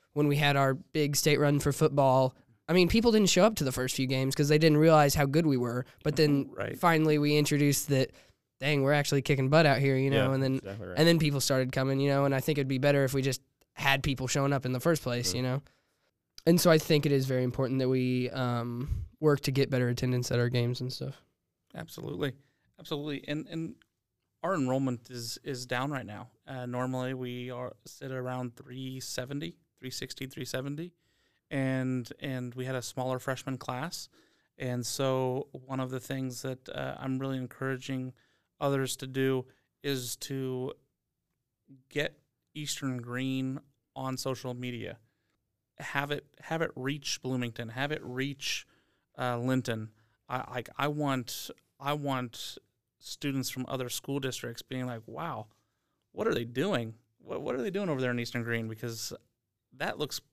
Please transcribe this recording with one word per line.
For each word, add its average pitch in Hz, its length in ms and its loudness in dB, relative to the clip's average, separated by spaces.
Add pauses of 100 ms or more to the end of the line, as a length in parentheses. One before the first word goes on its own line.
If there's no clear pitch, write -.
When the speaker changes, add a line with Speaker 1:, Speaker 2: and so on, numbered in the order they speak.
(140)
Speaker 1:
when 147 140 2
we 143 100 2
had 143 180 4
our 135 180 4
big 147 420 -2
state 147 240 4
run 143 200 4
for 143 120 2
football, 135 640 6 (320)
I 160 60 2
mean, 180 140 8
people 233 240 6
didn't 214 180 8
show 180 160 6
up 226 120 6
to 160 60 0
the 131 80 0
first 127 240 -2
few 131 120 0
games 135 260 2
'cause 147 160 4
they 151 80 8
didn't 151 220 8
realize 151 340 8
how 147 140 4
good 156 180 4
we 143 100 4
were. 120 300 0 (180)
But 147 120 0
then 143 340 4
Speaker 2:
<laughs> - 80 -14
Right. 107 180 -4
Speaker 1:
finally 156 440 4
we 147 180 4
introduced 143 520 2
that, 135 200 2 (500)
"Dang, 143 220 2
we're 139 120 4
actually 143 280 2
kicking 135 280 2
butt 156 180 8
out 139 100 6
here," 139 200 4
you 135 120 2
know, 135 200 4
Speaker 3:
Yeah, 135 40 2
Speaker 1:
and 135 80 0
then, 131 140 2
Speaker 3:
exactly 101 320 -8
right. 90 100 -6
Speaker 1:
and 160 100 6
then 170 120 6
people 143 200 2
started 131 320 2
coming, 135 280 0
you 139 100 2
know, 139 160 4
and 139 80 2
I 131 60 2
think 143 180 0
it'd 139 100 0
be 131 120 -2
better 143 240 4
if 131 100 2
we 139 80 2
just 131 180 -2 (340)
had 139 280 2
people 131 240 -2
showing 139 260 2
up 131 140 0
in 127 60 -2
the 127 80 -2
first 165 240 0
place, 120 240 -2
Speaker 3:
Mm-hmm. - 100 -2
Speaker 1:
you 127 60 0
know? 131 180 -2 (840)
And 170 120 6
so 175 120 6
I 160 80 8
think 151 260 2
it 147 60 2
is 135 160 4
very 127 160 0
important 127 380 0
that 127 80 2
we, 127 420 0
um, 120 760 -4 (140)
work 147 220 2
to 139 100 -2
get 135 180 2
better 127 200 2
attendance 123 420 -2
at 120 80 2
our 120 100 2
games 123 320 0
and 127 100 -6
stuff. 131 300 -10 (540)
Speaker 2:
Absolutely. 160 580 -8 (460)
Absolutely. 151 480 -8
And, 151 200 -6
and 165 280 -8 (640)
our 185 140 -2
enrollment 131 560 -2
is, 117 320 -10
is 127 240 -8
down 127 240 -2
right 131 140 -6
now. 104 260 -14 (160)
Uh, 127 180 -10
normally 127 480 -4
we 123 380 -8
are 123 240 -10 (100)
sit - 260 -14
around 127 440 -6
three 131 440 -12
seventy, 143 560 -8 (220)
three 127 140 -12
sixty, - 340 -10
three 131 200 -10
seventy. 143 480 -6 (580)
And, 131 680 -2
and 123 360 -6
we 127 100 -6
had 131 80 -4
a 127 80 -4
smaller 127 380 -4
freshman 131 400 -6
class. 135 500 -8 (480)
And 123 260 -4
so 131 680 -2
one 131 280 -8
of 127 120 -4
the 131 80 -6
things 131 420 -8
that, 131 280 -8
uh, 135 280 -6
I'm 131 220 -4
really 135 180 -4
encouraging 131 760 -6 (460)
others 139 380 0
to 131 100 -12
do 131 380 0 (380)
is 131 340 -4
to 131 560 -6 (1120)
get 151 300 -4 (380)
Eastern 139 420 -4
Green 131 640 -4 (360)
on 131 220 -6
social 127 380 -6
media. 123 420 -8 (800)
Have 143 320 -6
it, 147 160 -8 (140)
have 160 240 -4
it - 120 -2
reach 143 460 -6
Bloomington, 120 480 -4
have 135 220 -6
it 156 120 -6
reach, 135 640 -6 (520)
uh, 123 200 -2
Linton. 120 540 -2 (360)
I, 127 220 -6
like, 123 200 -8 (100)
I 139 80 0
want, 143 640 -4 (280)
I 139 140 -4
want 135 640 -6 (400)
students - 540 -4
from 127 180 -6
other 127 200 -4
school 139 300 -6
districts 123 440 -8
being 127 240 -6
like, 117 180 -10
"Wow, 127 400 -10 (640)
what - 160 -6
are - 60 2
they 120 120 -2
doing? 120 500 -2 (240)
What, - 240 -8
what 190 100 -2
are 254 80 -2
they 220 80 -4
doing 190 180 -4
over 139 140 -2
there 127 80 0
in 120 100 -2
Eastern 117 240 -4
Green?" 117 240 -2
Because 110 460 -8 (640)
"That 151 220 -6
looks 147 200 -6 (140)